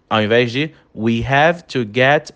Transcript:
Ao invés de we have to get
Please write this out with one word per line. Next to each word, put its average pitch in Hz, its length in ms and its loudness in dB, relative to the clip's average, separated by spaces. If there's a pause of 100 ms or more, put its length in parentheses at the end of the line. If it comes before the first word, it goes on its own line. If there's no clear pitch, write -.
Ao 110 120 2
invés 113 300 2
de 151 220 -6 (200)
we 117 280 -2
have 147 460 0
to 127 160 -4
get 131 520 0